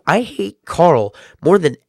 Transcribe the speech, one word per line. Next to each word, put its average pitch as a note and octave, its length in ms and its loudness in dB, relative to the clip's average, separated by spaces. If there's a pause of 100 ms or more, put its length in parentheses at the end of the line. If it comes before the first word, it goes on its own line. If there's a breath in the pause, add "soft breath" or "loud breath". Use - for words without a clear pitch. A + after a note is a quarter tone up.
I F#3 160 0
hate - 440 -10
Carl C3+ 500 0 (260 loud breath)
more E3+ 160 2
than D3+ 200 -2 (120)